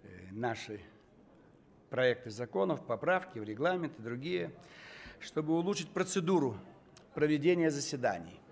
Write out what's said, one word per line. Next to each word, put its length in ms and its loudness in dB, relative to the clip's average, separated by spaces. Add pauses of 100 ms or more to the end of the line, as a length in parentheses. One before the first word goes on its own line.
э, 40 -18 (220)
наши 500 -6 (1080)
проекты 400 2
законов, 560 0
поправки 540 0
в 40 -6
регламент 540 -2
и 60 -12
другие, 480 -4 (680)
чтобы 360 -2
улучшить 340 0
процедуру 680 2 (600)
проведения 560 4
заседаний. 680 -2 (120)